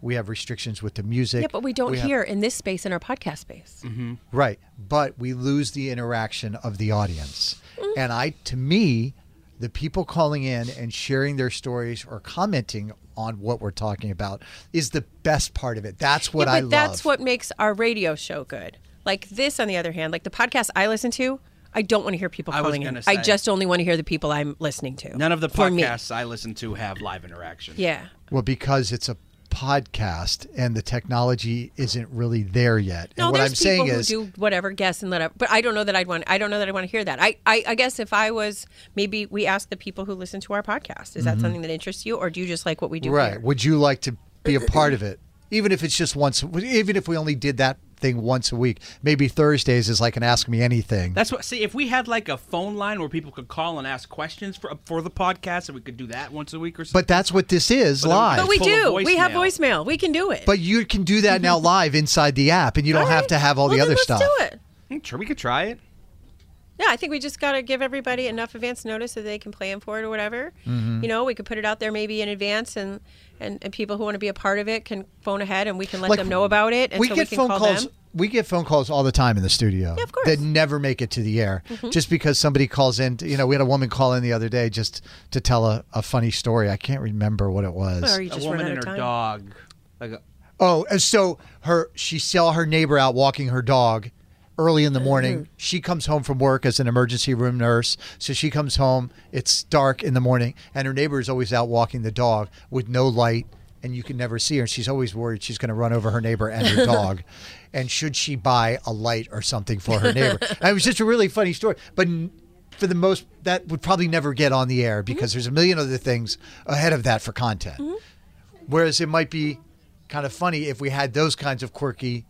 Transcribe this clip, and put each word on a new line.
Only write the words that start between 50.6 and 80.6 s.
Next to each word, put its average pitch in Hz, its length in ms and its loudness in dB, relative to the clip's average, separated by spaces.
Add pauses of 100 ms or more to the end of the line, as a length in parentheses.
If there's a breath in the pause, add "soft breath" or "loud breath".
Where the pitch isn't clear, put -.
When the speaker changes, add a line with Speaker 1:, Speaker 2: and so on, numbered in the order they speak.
Speaker 1:
Anything. 107 520 0
Speaker 3:
That's 208 180 0
what. 254 140 -8
See, 247 180 -4
if 208 100 -4
we 269 140 -2
had, 247 220 0
like, 226 180 -2
a 143 100 -4
phone 190 380 -6
line 202 240 -4
where 160 80 -4
people 151 240 -8
could 123 160 -16
call 165 320 -6
and 135 80 -8
ask 131 220 -8
questions 180 480 -10
for, 151 160 -10 (120)
for 165 160 -4
the 170 80 -6
podcast, 180 600 -4
and 139 60 -12
we 127 60 -12
could 123 140 -14
do 127 120 -12
that 120 260 -10
once 151 200 -10
a 160 60 -10
week 165 180 -8
or 165 60 -10
something. 180 160 4
Speaker 1:
But - 80 0
that's 185 240 6
what 185 160 4
this - 240 4
is, 156 320 6
Speaker 3:
But 156 60 2
then 170 100 8
we - 0 -
Speaker 1:
live. 214 180 6
Speaker 2:
But 370 120 4
we 415 100 8
Speaker 3:
pull 359 80 4 (300)
a 196 40 2
Speaker 2:
do. 190 40 2
We 359 100 6
have 359 160 4
Speaker 3:
voicemail. 311 520 2
Speaker 2:
voicemail. - 20 -4
We 302 120 0
can 359 140 0
do 339 200 0
it. - 140 -4
Speaker 1:
But 202 140 6
you 208 260 2
can 190 180 0
do 202 180 4
that 190 200 6
now 175 160 4
Speaker 2:
<laughs> - 20 4
Speaker 1:
live 170 360 4
inside 147 400 4
the 139 160 6
app, 165 240 4
and 147 100 2
you 151 60 4
don't 151 120 6
Speaker 2:
All - 40 2
Speaker 1:
have 160 140 6
Speaker 2:
right. - 80 -2
Speaker 1:
to 165 100 4
have 143 180 4
all 139 120 4
Speaker 2:
Well, - 20 4
Speaker 1:
the - 60 4
Speaker 2:
then 135 60 6
Speaker 1:
other 156 80 4
Speaker 2:
let's 508 120 4
Speaker 1:
stuff. - 160 2
Speaker 2:
do 571 240 4
it. - 160 -6 (320)
Speaker 3:
Hmm, 277 100 -8
sure, - 160 -10
we 214 80 -6
could - 120 -6
try 131 300 0
it. 233 120 -10 (1000)
Speaker 2:
Yeah, 440 100 2
I 240 80 4
think 339 120 -6
we 294 100 -4
just 277 200 -10
gotta 277 240 0
give 254 180 -2
everybody 254 460 -4
enough 226 260 -6
advance 240 320 -8
notice 226 280 -6
so 226 100 -10
they 208 160 -8
can 208 120 -16
plan 196 280 -8
for 214 180 -8
it 220 60 -6
or 220 60 -6
whatever. 220 420 -6 (160 soft breath)
Speaker 1:
Mm-hmm. 113 340 -2
Speaker 2:
You 113 60 -4
know, 226 160 0
we 254 100 -2
could 202 140 -10
put 226 100 -6
it 214 80 -6
out 214 140 -2
there 220 120 -4
maybe 214 300 -4
in 208 80 -4
advance, 208 480 -4
and, 196 220 -8 (400 soft breath)
and, 202 240 -10
and 196 100 -8
people 208 240 -6
who 214 60 -4
wanna 208 160 -4
be 208 80 -4
a 196 80 -4
part 202 240 0
of 208 80 -4
it 220 180 -4
can 196 200 -8 (160)
phone 196 200 -4
ahead, 196 240 -2
and 190 140 -4
we 196 80 -6
can 185 140 -8
let 185 100 2
Speaker 1:
Like, 208 80 4
Speaker 2:
them 190 100 -2
know 185 140 2
about 208 300 4
it, 247 180 2
and 190 80 -4
Speaker 1:
we 240 80 4
Speaker 2:
so 226 80 -2
Speaker 1:
get 320 60 2
Speaker 2:
we 311 80 2
can 214 80 -4
Speaker 1:
phone 262 100 4
Speaker 2:
call 196 120 0
Speaker 1:
calls. 208 260 4
Speaker 2:
them. - 80 -12 (200)
Speaker 1:
We 170 140 0
get 220 180 0
phone 175 180 0
calls 143 280 2
all 139 100 2
the 135 100 4
time 120 260 6
in 95 60 2
the 92 60 2
studio 92 480 2
Speaker 2:
Yeah, 466 60 0
of - 80 -6
course. - 160 0
Speaker 1:
that 156 120 4
never 151 380 2